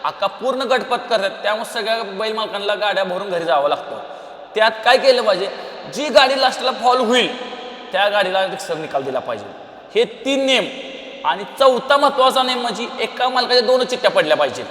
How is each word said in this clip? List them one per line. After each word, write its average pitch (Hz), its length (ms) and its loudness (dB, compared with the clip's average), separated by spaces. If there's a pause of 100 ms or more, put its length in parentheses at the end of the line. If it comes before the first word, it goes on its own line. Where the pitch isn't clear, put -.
अख्खा 156 220 -2
पूर्ण 254 360 -2
गट 254 180 2 (100)
बाद 240 100 0
करतात, 196 300 0
त्यामुळे 214 340 -2
सगळ्या 226 380 -4
बैल 202 300 -4
मालकांना 208 420 -4
गाड्या 196 300 0
भरून 185 260 -4
घरी 170 140 -2
जावं 147 240 2
लागतं. - 300 -2 (560)
त्यात 220 160 4 (140)
काय 254 140 6
केलं 247 240 6
पाहिजे? 196 260 2 (460)
जी 285 140 -4
गाडी 269 320 4
लास्टला 262 300 0
फॉल 247 280 2
होईल, 233 540 0 (400)
त्या 196 160 2
गाडीला 190 360 2
रिक्सर 180 300 -6
निकाल 151 280 -4
दिला 131 160 -4
पाहिजे. 113 280 -6 (480)
हे 226 100 4 (200)
तीन 269 220 0
नियम. 254 180 2 (600)
आणि 175 200 -2 (140)
चौथा 269 380 4
महत्त्वाचा 262 460 4
नियम 254 160 0
म्हणजे 240 280 -4 (140)
एका 233 280 -2
मालकाच्या 247 340 2
दोनच 254 280 2
चिठ्ठ्या 214 200 2
पडल्या 156 260 4
पाहिजे 127 340 0